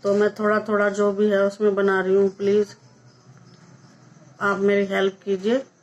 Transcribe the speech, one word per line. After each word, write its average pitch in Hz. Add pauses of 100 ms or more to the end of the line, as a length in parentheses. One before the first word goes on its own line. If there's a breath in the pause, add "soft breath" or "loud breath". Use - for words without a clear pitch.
तो 202
मैं 208
थोड़ा 214
थोड़ा 208
जो 202
भी 208
है 196
उसमें 202
बना 196
रही 185
हूँ। 196
please 202 (1700)
आप 196
मेरी 202
help 196
कीजिए 202 (200)